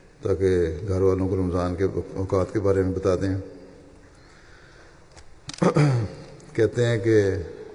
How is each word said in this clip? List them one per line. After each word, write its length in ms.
تاکہ 260
گھر 140
والوں 280
کو 60
رمضان 400
کے 100
اوقات 400
کے 60
بارے 240
میں 100
بتا 280
دیں۔ 140
کہتے 320
ہیں 140
کہ 180